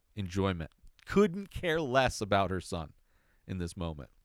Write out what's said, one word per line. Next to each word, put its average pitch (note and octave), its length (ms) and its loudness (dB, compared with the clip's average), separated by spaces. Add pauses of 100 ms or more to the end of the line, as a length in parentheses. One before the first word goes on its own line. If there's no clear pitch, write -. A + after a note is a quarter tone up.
(160)
enjoyment. F#2 540 -2 (340)
Couldn't G3 460 2
care E3 320 -2
less B2+ 400 2
about G2 280 2
her F#2 120 -2
son D#2+ 320 -8 (520)
in F#2+ 120 -6
this F2 180 -6
moment, D#2+ 320 -8 (160)